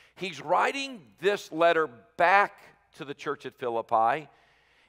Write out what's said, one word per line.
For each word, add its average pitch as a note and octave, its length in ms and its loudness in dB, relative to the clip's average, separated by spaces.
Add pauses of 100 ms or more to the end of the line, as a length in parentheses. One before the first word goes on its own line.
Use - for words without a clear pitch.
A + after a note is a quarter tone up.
(160)
he's E3+ 240 -10
writing A3 800 -4
this G3 320 -2
letter D#3+ 340 2 (300)
back F#3 380 4 (400)
to D#3+ 100 -16
the C#3 80 -12
church - 320 -10
at B2+ 140 -12
Philippi, A#2 720 -2 (600)